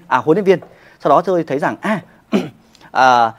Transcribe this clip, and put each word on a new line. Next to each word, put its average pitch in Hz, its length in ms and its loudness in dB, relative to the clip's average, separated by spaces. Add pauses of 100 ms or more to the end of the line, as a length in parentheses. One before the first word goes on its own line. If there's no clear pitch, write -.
à, 127 100 -2
huấn 147 180 0
luyện 202 100 -4
viên. 180 140 2 (400)
Sau 165 100 -2
đó 147 120 4
tôi 175 220 -2
thấy 143 160 -6
rằng, 214 220 -4
à, 202 200 -4 (300)
<clears throat> 196 80 0 (520)
à, 120 480 2